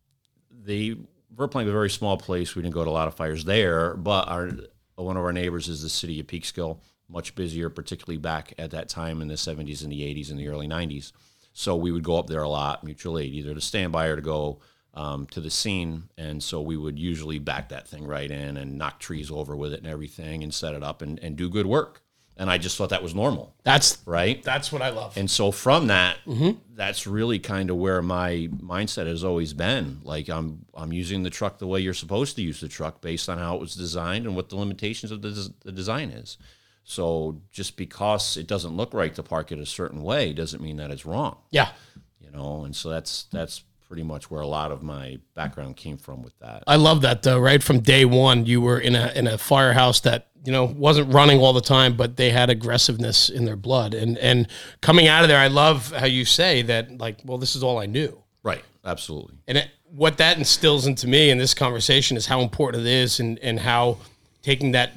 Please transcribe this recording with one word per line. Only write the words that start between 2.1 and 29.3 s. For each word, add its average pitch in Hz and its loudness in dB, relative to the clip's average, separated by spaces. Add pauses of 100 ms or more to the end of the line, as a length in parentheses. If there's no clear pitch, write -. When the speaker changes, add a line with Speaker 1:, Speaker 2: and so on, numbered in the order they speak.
Speaker 1:
place. 90 -6
We 90 -6
didn't 85 -4
go 82 -2
to 80 -2
a - 0
lot 80 0
of 78 -10
fires 78 -6
there, 87 0
but 95 -2
our, 87 -6 (440)
one 92 -8
of 90 -4
our 87 -4
neighbors 87 -6
is 78 -10
the 80 -10
city 80 -8
of 73 -12
Peekskill, 85 -10 (300)
much 85 -14
busier, 85 -6
particularly 82 -12
back 78 -8
at 80 -12
that 80 -12
time 82 -10
in 78 -8
the 76 -10
seventies 73 -10
and 73 -12
the 71 -10
eighties 71 -10
and 71 -12
the 71 -12
early 73 -10
nineties. 78 -10 (420)
So - -4
we 87 -2
would 85 -4
go 85 0
up 85 -4
there 78 -6
a 73 -4
lot, 73 -4
mutual 80 -10
aid, 69 -8
either 73 -10
to 76 -12
stand 92 -4
by 80 0
or 78 -2
to 73 -8
go, 76 -6 (340)
um, 73 -10
to - -14
the 78 -12
scene. 85 -6 (140)
And 76 -10
so 80 -8
we 80 -6
would 76 -8
usually 78 -6
back 71 -8
that 69 -16
thing 76 -16
right 71 -10
in 71 -10
and 69 -12
knock 73 -8
trees 76 -10
over 73 -10
with 73 -8
it 73 -12
and 73 -16
everything 78 -12
and 76 -10
set 78 -8
it 71 -12
up 73 -10
and, 76 -10
and 80 -12
do 87 -6
good 101 -2
work. 139 -2 (360)
And 95 -4
I 90 2
just 87 -6
thought 95 -2
that 92 -2
was 85 -8
normal. 127 -2 (100)
Speaker 2:
That's 139 4
Speaker 1:
Right? 90 0
Speaker 2:
that's 135 -4
what 143 -6
I 131 -2
love. 110 -10
Speaker 1:
And 98 -2
so 101 0
from 139 2
that, 92 4
Speaker 2:
Mm-hmm. 151 0 (220)
Speaker 1:
that's 104 -6
really 107 -2
kind 95 -4
of 90 -2
where 92 0
my 87 -2
mindset 90 -6
has 82 -6
always 85 -2